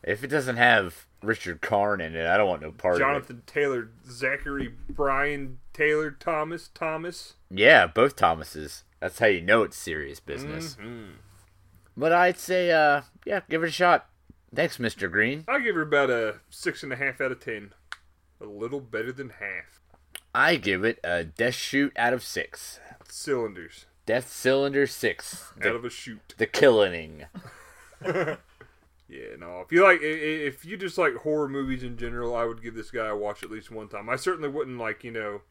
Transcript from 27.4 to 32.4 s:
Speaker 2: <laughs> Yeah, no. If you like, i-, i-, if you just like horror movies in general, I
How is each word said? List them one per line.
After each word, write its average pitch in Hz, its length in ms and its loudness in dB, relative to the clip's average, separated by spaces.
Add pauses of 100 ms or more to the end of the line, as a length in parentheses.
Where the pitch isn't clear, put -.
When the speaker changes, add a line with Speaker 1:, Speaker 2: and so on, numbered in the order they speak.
Speaker 2:
<laughs> 160 360 -4 (760)
Yeah, 64 280 -14
no. 87 220 -12
If 92 100 -8
you 170 120 8
like, 180 180 8
i-, 151 40 -4
i-, 156 420 -2
if 135 180 -10
you 190 120 -12
just 180 200 -6
like 156 180 2
horror 151 340 -2
movies 135 340 -4
in 120 140 -8
general, 120 380 -4
I 117 100 0